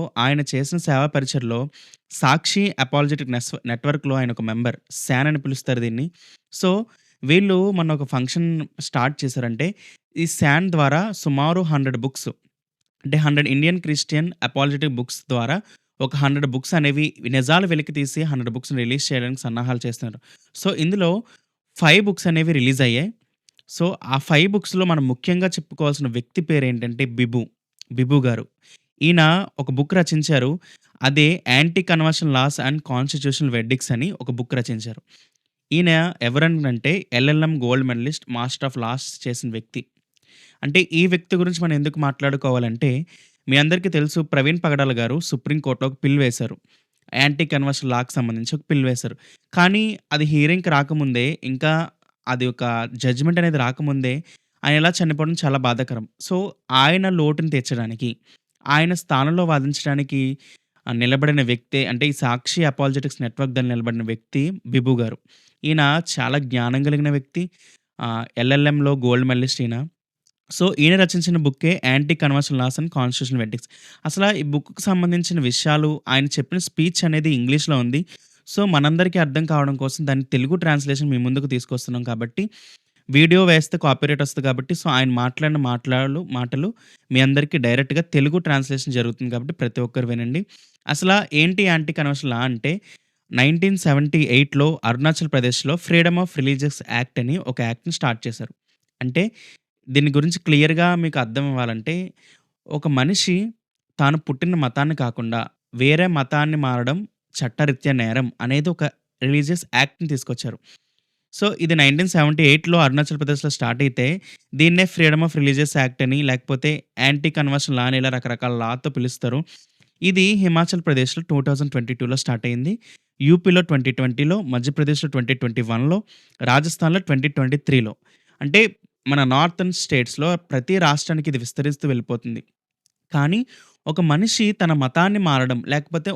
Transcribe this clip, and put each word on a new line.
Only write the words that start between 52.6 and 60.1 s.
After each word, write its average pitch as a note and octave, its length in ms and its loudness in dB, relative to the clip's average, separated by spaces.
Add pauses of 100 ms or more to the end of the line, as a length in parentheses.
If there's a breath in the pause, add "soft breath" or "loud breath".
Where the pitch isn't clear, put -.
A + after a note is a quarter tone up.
జడ్జిమెంట్ C3+ 440 0
అనేది E3+ 180 0
రాకముందే C3 560 -2 (500 soft breath)
ఆయన C#3+ 120 2
ఇలా D#3+ 160 4
చనిపోవడం D#3+ 440 -2
చాలా C#3 220 0
బాధాకరం. A#2+ 480 -2 (140)
So, - 160 -6 (380)
ఆయన D#3 360 4
లోటుని D#3+ 400 0
తీర్చడానికి, A#2+ 600 -4 (560 soft breath)
ఆయన D#3 280 2
స్థానంలో D#3+ 520 0
వాదించడానికి, C#3+ 760 -2 (640 soft breath)